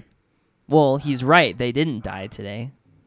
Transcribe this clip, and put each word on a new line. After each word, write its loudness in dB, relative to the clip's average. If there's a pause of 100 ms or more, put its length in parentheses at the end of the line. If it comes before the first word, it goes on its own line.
(720)
Well, 4
he's -4
right. 4
They -2
didn't -2
die -10
today. -12 (340)